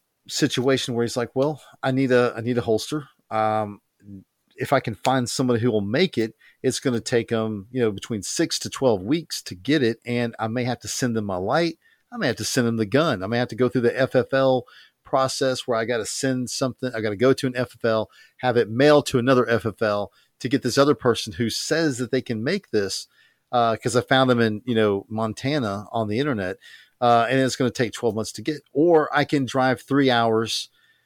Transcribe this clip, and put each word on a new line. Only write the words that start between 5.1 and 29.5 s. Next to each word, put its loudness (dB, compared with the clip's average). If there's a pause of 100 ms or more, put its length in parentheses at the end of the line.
somebody 0
who 2
will 2
make 0
it, -2 (280)
it's 0
gonna 0
take -2
'em, -4
you -4
know, 2
between -6
six -4
to -10
twelve 2
weeks -4
to -14
get 0
it. 0
And -4
I -4
may -4
have -4
to -14
send -2
them -2
my -4
light. -2 (340)
I -16
may -2
have -2
to -6
send 0
them 0
the 0
gun. 0
I -6
may -2
have -2
to -12
go 2
through -2
the 2
F 0
F 0
L 2 (380)
process -2
where -2
I -2
gotta -2
send -4
something. -4
I -6
gotta -2
go 6
to 0
an -4
F -4
F -6
L, 0 (280)
have 0
it 2
mailed 6
to 0
another 4
F 0
F -6
L 0 (280)
to -6
get 0
this -4
other 4
person -2
who -2
says -2
that -6
they 0
can -6
make -6
this, -2 (440)
uh, 2
'cause -2
I 2
found 4
them 4
in, 0
you 0
know, 2
Montana -4
on -2
the -2
internet. -2 (420)
Uh, 4
and 2
it's 0
gonna 0
take -2
twelve -2
months -6
to -14
get, -6 (120)
or 4
I 4
can 0
drive 0